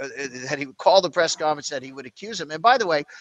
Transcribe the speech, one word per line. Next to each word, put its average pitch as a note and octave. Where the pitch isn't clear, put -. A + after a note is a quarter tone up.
uh, C#3
that C#3+
he C#3+
would C3
call F#3
the E3+
press E3
conference, D3+
that C#3
he C3+
would C3
accuse G3
him. D3
And D#3+
by B3
the G#3+
way, D3+